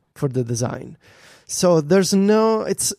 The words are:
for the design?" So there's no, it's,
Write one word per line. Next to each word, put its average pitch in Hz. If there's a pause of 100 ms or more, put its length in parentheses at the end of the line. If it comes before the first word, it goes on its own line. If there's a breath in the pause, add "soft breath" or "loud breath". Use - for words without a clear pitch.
(140)
for 143
the 127
design?" 117 (500 soft breath)
So 175
there's 175
no, 220
it's, -